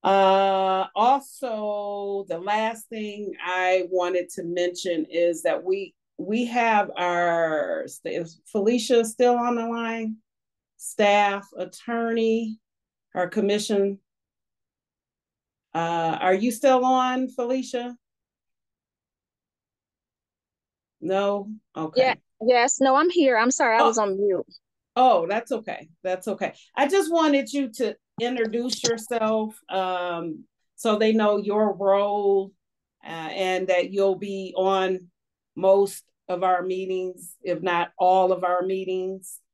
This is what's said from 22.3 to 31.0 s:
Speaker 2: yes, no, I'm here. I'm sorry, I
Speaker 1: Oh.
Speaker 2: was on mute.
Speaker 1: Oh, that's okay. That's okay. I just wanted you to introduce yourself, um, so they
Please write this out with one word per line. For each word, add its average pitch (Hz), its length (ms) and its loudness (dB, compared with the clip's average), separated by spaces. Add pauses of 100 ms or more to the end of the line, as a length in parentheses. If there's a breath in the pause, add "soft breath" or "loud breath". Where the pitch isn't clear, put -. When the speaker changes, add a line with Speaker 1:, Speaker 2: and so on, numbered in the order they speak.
Speaker 2:
yes, 247 340 4
no, 269 160 4
I'm 311 140 4
here. 285 280 4
I'm 233 140 2
sorry, 233 260 2
I 226 40 4
Speaker 1:
Oh. 208 60 6
Speaker 2:
was 226 100 2
on 202 200 0
mute. 196 280 0 (500)
Speaker 1:
Oh, 240 320 4
that's 214 240 -4
okay. 220 380 -8 (140)
That's 185 240 -4
okay. 185 260 -6 (220 soft breath)
I 277 120 2
just 330 240 0
wanted 294 400 2
you 269 220 -4
to 226 240 -4 (240)
introduce 240 640 -4
yourself, 220 760 -2 (100)
um, 175 760 -4 (300)
so 214 220 0
they 220 160 4